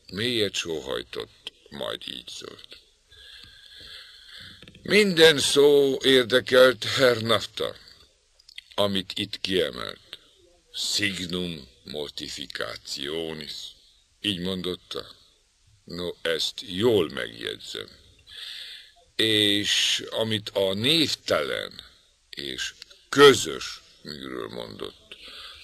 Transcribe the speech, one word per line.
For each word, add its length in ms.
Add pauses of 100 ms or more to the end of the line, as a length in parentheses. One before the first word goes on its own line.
(120)
mélyet 420
sóhajtott, 1000 (180)
majd 380
így 200
szólt. 500 (2000)
„Minden 580
szó 640
érdekelt 800
Herr 340
Nafta, 580 (1000)
amit 400
itt 260
kiemelt. 800 (540)
Signum 920 (160)
mortificationis.” 1700 (720)
Így 160
mondotta? 680 (760)
No, 260 (120)
ezt 440
jól 440
megjegyzem. 800 (1300)
És 920
amit 400
a 240
névtelen 1080 (480)
és 440 (360)
közös 720 (200)
műről 460
mondott, 680 (480)